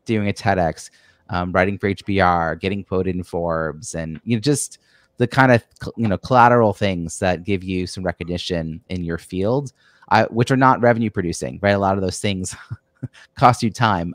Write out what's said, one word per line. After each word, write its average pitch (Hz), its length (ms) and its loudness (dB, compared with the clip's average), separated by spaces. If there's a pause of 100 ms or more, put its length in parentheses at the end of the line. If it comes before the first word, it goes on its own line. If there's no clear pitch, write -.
doing 107 240 -2
a 101 40 -2
ted 98 260 0
X, 80 320 -2 (400)
um, 90 220 -4
writing 95 260 2
for - 80 -4
H 98 180 -4
B 98 160 0
R, 85 340 2
getting 95 300 -6
quoted 92 320 -4
in 90 60 -6
Forbes, 80 720 -6
and, 80 300 -10
you 117 120 -2
know, 107 40 -6
just 139 380 -2 (380)
the 127 100 0
kind 131 260 4
of 117 120 4 (180)
cl-, - 140 -12
you 113 120 -2
know, 90 100 0
collateral 120 560 6
things 87 460 -4
that 90 240 -2
give 92 200 -4
you 92 220 -4
some 92 180 -10
recognition 85 840 -6
in 90 140 -6
your 82 140 -6
field, 117 540 -4 (360)
I, 110 160 6
which 117 260 0
are 135 60 4
not 131 240 4
revenue 117 300 2
producing, 82 520 -6
right? 101 80 4
A 101 80 2
lot 98 180 2
of 98 60 -4
those 92 180 -4
things 95 360 -4 (400)
<laughs> - 400 -18
cost 123 260 4
you 113 80 0
time. 92 440 0